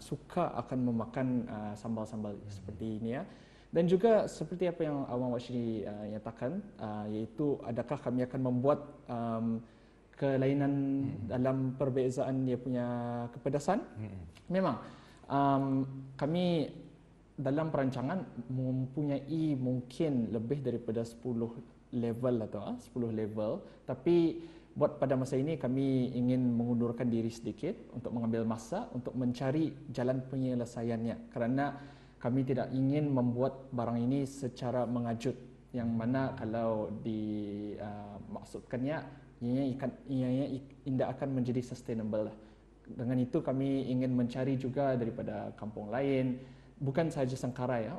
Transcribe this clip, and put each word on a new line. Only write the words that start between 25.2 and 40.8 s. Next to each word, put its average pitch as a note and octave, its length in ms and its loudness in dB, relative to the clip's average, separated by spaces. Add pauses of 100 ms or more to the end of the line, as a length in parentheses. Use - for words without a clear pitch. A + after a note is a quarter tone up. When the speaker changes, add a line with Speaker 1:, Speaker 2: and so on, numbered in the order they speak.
Speaker 1:
ini C#3+ 240 2
kami C3 560 2
ingin B2 400 4
mengundurkan A#2 560 2
diri A2+ 160 2
sedikit A2+ 480 -4 (160)
untuk A#2 240 -6
mengambil A2+ 320 2
masa A2+ 480 -4
untuk B2 240 -6
mencari C3+ 560 0 (160)
jalan B2+ 400 0
penyelesaiannya, A#2 1040 -2
kerana C3+ 400 2 (400)
kami B2+ 260 0
tidak B2+ 320 0
ingin C#3 380 2
membuat B2 580 2
barang A#2 320 0
ini C3+ 240 2
secara B2 640 -2
mengajut, A#2+ 460 0 (400)
yang A#2 180 0
mana C3 460 2
kalau A2 500 0 (140)
di, G#2 760 -2
ah, G#2 380 -10 (160)
maksudkannya, B2+ 680 -4 (460)
ianya B2+ 200 2 (120)
ikan, C3 160 -4 (160)
ianya C3 380 2 (100)
ik-, - 320 -12